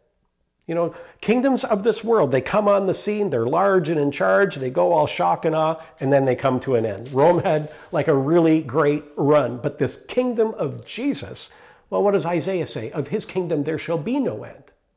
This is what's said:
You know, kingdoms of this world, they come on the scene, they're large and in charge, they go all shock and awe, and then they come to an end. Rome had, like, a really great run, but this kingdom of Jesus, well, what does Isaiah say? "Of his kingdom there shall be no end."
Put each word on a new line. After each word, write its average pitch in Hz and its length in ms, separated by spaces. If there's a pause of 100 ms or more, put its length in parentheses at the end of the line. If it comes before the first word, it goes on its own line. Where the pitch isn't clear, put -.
(680)
You 165 80
know, 170 180 (280)
kingdoms 247 420
of 214 180
this 226 220
world, 208 280
they 131 80
come 202 280
on 196 180
the 185 80
scene, 208 380
they're 117 160
large 180 420
and 160 100
in 143 120
charge, 190 460
they 127 120
go 175 240
all 151 140
shock 175 360
and 156 120
awe, 160 260 (180)
and 139 140
then 135 120
they 127 100
come 127 240
to 131 160
an 110 100
end. 110 260
Rome 156 300
had, 156 320 (180)
like, 151 160
a 151 80
really 160 460
great 147 440 (100)
run, 139 420
but 143 220
this 131 180
kingdom 233 560
of 127 320
Jesus, - 640 (380)
well, 190 120
what 202 120
does 165 120
Isaiah 170 400
say? 117 240
"Of 151 200
his 208 140
kingdom 165 420
there 156 120
shall 165 220
be 233 200
no 120 240
end." - 280 (240)